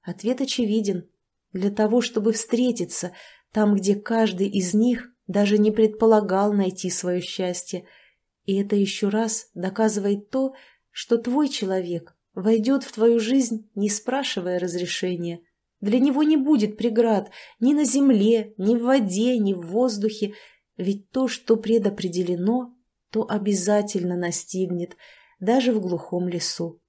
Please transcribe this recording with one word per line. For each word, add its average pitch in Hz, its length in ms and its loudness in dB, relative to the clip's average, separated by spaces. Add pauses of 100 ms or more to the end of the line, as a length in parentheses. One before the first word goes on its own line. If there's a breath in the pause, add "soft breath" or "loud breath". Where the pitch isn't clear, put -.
Ответ 233 380 -4
очевиден. 214 680 -2 (420)
Для 190 180 -2
того, 214 320 2
чтобы 220 300 0
встретиться 220 800 -2 (400 loud breath)
там, 208 240 2
где 196 200 2
каждый 202 520 0
из 190 260 -2
них 233 360 0 (180)
даже 202 300 2
не 208 140 4
предполагал 214 800 2
найти 190 360 -2
своё 180 320 -2
счастье. 180 640 -6 (600 soft breath)
И 196 100 0
это 202 200 0
ещё 202 340 0
раз 220 440 -2
доказывает 202 760 -2
то, 269 240 -2 (380 loud breath)
что - 260 -2
твой 262 320 0
человек 185 680 -4 (180)
войдёт 226 500 0
в - 100 -12
твою 233 260 4
жизнь, 226 560 0
не 202 140 0
спрашивая 202 680 -4
разрешения. 175 840 -4 (400)
Для 208 180 2
него 277 240 2
не 311 120 4
будет 262 420 2
преград 220 520 2 (300 loud breath)
ни 262 140 4
на 294 120 2
земле, 226 720 4
ни 208 180 2
в 233 80 -2
воде, 240 540 2
ни 196 160 0
в 175 80 -6
воздухе, 208 720 -2 (440 loud breath)
ведь 202 340 -6
то, 262 160 0
что 226 300 0
предопределено, 196 1160 -2 (360)
то 220 180 -4
обязательно 202 840 0
настигнет, 175 840 -4 (420 soft breath)
даже 240 320 2
в 214 80 0
глухом 180 480 -4
лесу. 170 600 -6